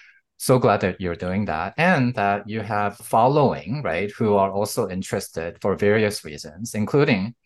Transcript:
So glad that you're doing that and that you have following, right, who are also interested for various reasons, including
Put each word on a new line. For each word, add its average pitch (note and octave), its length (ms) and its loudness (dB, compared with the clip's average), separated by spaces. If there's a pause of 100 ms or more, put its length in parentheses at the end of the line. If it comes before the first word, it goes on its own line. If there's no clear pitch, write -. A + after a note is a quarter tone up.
(380)
So C3 200 4
glad A#2 240 4
that F#2 180 -2
you're F2 160 -4
doing F#2 300 -2
that E2+ 320 -4
and D3 380 2
that G2+ 340 0
you A2 120 -6
have G#2 360 -2
following, A#2+ 840 2
right, F#2 280 -2
who G#2 240 2
are G2 160 4
also G2+ 380 -4
interested F#2 720 -6
for G2 140 0
various G#2 500 2
reasons, D#2+ 480 -12
including A2+ 600 0 (100)